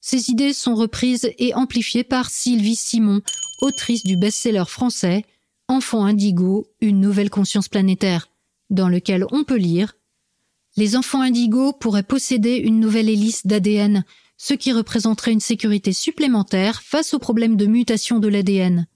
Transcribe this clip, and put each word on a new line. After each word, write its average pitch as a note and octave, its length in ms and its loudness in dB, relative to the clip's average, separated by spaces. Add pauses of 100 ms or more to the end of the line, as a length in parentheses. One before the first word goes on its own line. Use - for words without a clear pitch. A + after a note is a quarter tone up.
Ces B3+ 260 -2
idées C#4 240 2
sont B3+ 220 -2
reprises A#3 640 0
et A#3+ 160 0
amplifiées B3 500 -2
par B3+ 240 -2
Sylvie A#3 480 0
Simon, G#3 460 0 (400)
autrice A3+ 420 -2
du F#3+ 140 0
best-seller G#3 480 0
français G#3 580 -2 (440)
Enfants A#3 360 0
indigos, G3 600 2 (160)
une G3+ 180 2
nouvelle G3+ 300 2
conscience G3+ 380 -2
planétaire, F#3+ 600 0 (400)
dans F#3 200 2
lequel F3+ 440 0
on D4 100 0
peut C4+ 140 0
lire : F3+ 400 0 (800)
Les G#3 200 0
enfants C4 260 -2
indigos B3 500 2
pourraient G#3 300 -2
posséder B3 540 0
une A3 220 2
nouvelle A3 300 2
hélice A3 380 0
d'A G#3 120 2
D G3+ 140 2
N, G#3 320 2 (320)
ce - 160 -4
qui C4+ 200 -2
représenterait A3 600 0
une A3 80 2
sécurité G#3 540 0
supplémentaire A3 880 0
face D#4 320 -2
aux D4 40 0
problèmes A3+ 380 0
de G3+ 100 2
mutation A3+ 540 0
de G#3 80 2
l'A G3+ 140 2
D G3 140 2
N. F3+ 400 2